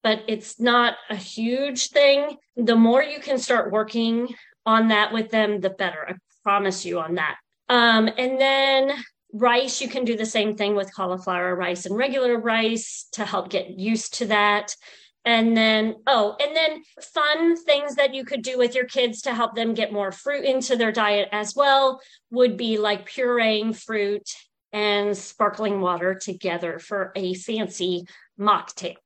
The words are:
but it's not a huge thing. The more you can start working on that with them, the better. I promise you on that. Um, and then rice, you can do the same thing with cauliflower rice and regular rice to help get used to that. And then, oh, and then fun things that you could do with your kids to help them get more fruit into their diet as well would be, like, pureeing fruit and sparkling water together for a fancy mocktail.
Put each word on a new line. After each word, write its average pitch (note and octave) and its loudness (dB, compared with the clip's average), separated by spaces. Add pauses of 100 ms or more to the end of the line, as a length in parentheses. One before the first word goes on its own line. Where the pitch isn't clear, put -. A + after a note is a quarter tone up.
but G#3+ 0
it's A3 -8
not A#3+ 2 (120)
a G#3+ -6
huge B3 -4
thing. C#4+ 4 (200)
The A#3 2
more A#3 6
you D4 -6
can C4+ -2
start A#3+ 0
working A3+ 0 (380)
on A3+ 4
that G#3+ 4
with A3 -4
them, G#3 0
the F#3 0
better. E3+ -6
I F#3 -10 (280)
promise G3 0
you F3 -4
on D#3+ -4
that. D#3 -2 (320)
Um, A3+ 6
and C4 -2
then C4+ 4 (400)
rice, B3 2
you B3 -6
can B3+ -4
do A3+ 0
the A3 -4
same G#3+ -2
thing G#3 0
with F#3+ -4
cauliflower F3+ -4
rice F3+ -4
and G3 -4
regular B3+ 0
rice A3+ -2
to G#3+ -6
help F#3+ -6
get F#3+ -4
used A3 -2
to A#3 -4
that. G#3 0 (500)
And A3+ 2
then, A3 2 (100)
oh, A#3 2
and D4 -2
then D#4 0 (320)
fun D#4+ 2
things C#4+ 2
that C4+ 2
you C4+ -8
could C4 -6
do B3+ -6
with A#3+ 2
your B3+ 0
kids B3 -2
to C4 -4
help A3+ -2
them A3+ -2
get G#3+ -2
more G3+ -2
fruit C#4 -6
into C4 0
their A3+ 2
diet G#3 2
as G#3 -6
well C4+ 4 (300)
would A#3 2
be, A3 -2
like, G#3 -2
pureeing A3+ 0
fruit G#3 -4 (440)
and G#3 0
sparkling G#3 -2
water F3+ 0
together F3 -6
for F#3+ -6
a F#3 -4
fancy F#3 -4 (340)
mocktail. G3 -2